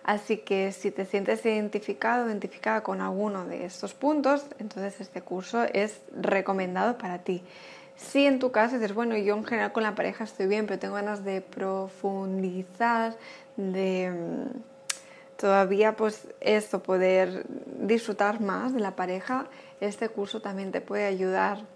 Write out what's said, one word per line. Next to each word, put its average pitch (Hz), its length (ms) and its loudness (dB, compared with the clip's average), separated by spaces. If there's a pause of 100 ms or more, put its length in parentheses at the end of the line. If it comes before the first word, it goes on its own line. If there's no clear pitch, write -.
Así 208 360 0
que 196 340 0
si 196 180 -2
te 196 140 -4
sientes 202 400 0
identificado, 214 800 0
identificada 214 560 -2
con 190 160 -2
alguno 190 460 -2
de 175 180 -6
estos 190 300 -8
puntos, 285 520 2 (140)
entonces 196 400 -8
este 185 220 -10
curso 185 420 -2
es 214 380 0 (120)
recomendado 190 840 2
para 180 220 -6
ti. 180 220 -2 (540)
Si - 300 4
en 269 140 6
tu 254 120 2
caso 233 240 4
dices, 214 180 0
"Bueno, 226 220 0
yo 208 220 2
en 214 80 -4
general 208 260 0
con 220 120 0
la 214 120 0
pareja 196 300 -2
estoy 202 220 -2
bien, 214 180 2
pero 196 140 -4
tengo 196 160 -4
ganas 202 280 -4
de 190 180 -4
profundizar, 190 1700 -2 (400)
de, 185 560 0
mm, - 1300 -8
todavía, 196 580 6
pues, 220 320 -2 (140)
esto, 208 400 2
poder 185 640 4 (340)
disfrutar 214 640 2
más 202 320 0
de 262 60 0
la 196 160 -2
pareja". 190 520 -4 (320)
Este 208 300 -2
curso 214 320 -6
también 196 300 -6
te 185 100 -2
puede 202 240 -2
ayudar 190 540 2 (160)